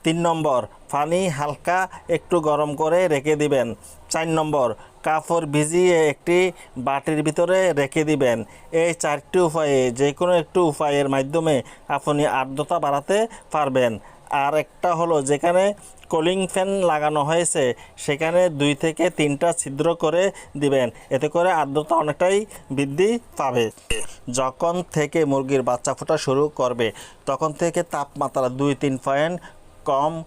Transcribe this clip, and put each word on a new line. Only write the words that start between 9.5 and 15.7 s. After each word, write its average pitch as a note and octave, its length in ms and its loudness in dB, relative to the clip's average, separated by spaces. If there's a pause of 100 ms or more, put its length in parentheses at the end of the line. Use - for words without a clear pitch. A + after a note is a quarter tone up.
যে C#3+ 80 4 (100)
কোনো F3+ 140 2 (100)
একটি F#3 180 -2 (100)
উপায়ের C#3+ 440 0
মাধ্যমে D3 400 0 (420)
আপনি D3 260 0 (180)
আর্দ্রতা C3+ 440 -4
বাড়াতে C#3+ 340 0 (360)
পারবেন। C3 380 2 (500)
আর C#3+ 100 0 (100)
একটা - 360 -4
হলো, E3 180 0 (140)
যেখানে F3 340 2 (480)